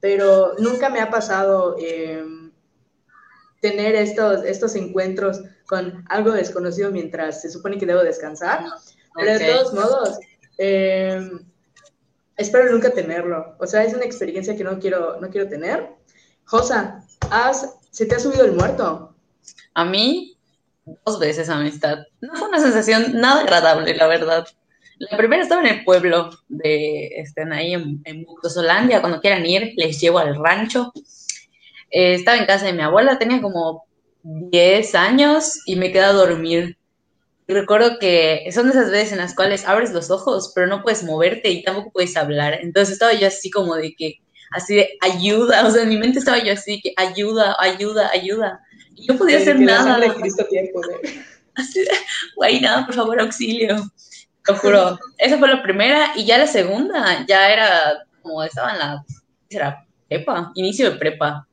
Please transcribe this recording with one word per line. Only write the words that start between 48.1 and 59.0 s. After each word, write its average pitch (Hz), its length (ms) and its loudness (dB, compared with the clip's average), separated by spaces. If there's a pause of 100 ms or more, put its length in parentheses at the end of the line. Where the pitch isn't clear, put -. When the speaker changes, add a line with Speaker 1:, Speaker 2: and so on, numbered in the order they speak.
Speaker 2:
ayuda". 190 480 -4 (360)
Y - 100 -20
no 262 100 2
podía 302 220 4
Speaker 1:
Eh, 294 40 4
Speaker 2:
hacer 285 160 4
Speaker 1:
que 262 60 8
la 233 140 6
Speaker 2:
nada. 254 60 4 (100)
Speaker 1:
sangre 233 160 4
de - 60 -4
Cristo 196 340 -4
tiene 190 200 -2
poder. 175 300 -8 (540)
Speaker 2:
Así 269 260 -4
de, - 100 0 (460)
"Güey, 254 240 2
nada, 254 240 0
por 247 100 -10
favor, 226 260 -2
auxilio". 226 560 -2 (680)
Lo 196 100 4
juro, 196 420 4 (200)
esa 262 200 4
fue 262 100 6
la 262 140 2
primera, 254 540 2
y 214 100 -6
ya 233 120 4
la 294 80 4
segunda, 208 840 0
ya 196 240 6
era 170 520 2 (180)
como 160 200 -8
estaba 123 300 -6
en 196 60 -6
la, 143 260 -6 (440)